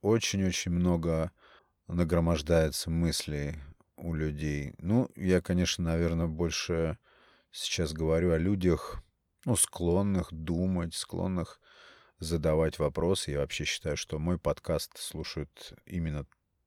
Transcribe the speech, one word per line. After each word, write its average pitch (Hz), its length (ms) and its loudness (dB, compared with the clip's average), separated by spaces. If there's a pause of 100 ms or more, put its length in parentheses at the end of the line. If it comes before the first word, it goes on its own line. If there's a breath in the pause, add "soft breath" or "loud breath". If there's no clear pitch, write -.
очень-очень 98 720 0
много 85 600 2 (560 soft breath)
нагромождается 82 1000 2
мыслей 76 680 -2 (400)
у 85 180 -6
людей. 73 640 -4
Ну, 107 360 2
я, 92 260 4
конечно, 90 420 0
наверное, 82 440 2
больше 82 680 -2 (540 soft breath)
сейчас - 420 -4
говорю 80 380 4
о 80 60 4
людях, 90 640 0 (420)
ну, 120 100 2
склонных 90 760 0
думать, 85 640 0
склонных 90 640 -4 (600 soft breath)
задавать 80 600 2
вопросы. 80 520 0
Я 71 80 -2
вообще 71 260 -4
считаю, 73 320 -4
что - 200 -6
мой 82 220 0
подкаст - 580 -2
слушают - 760 -10 (120)
именно 78 400 -4 (420)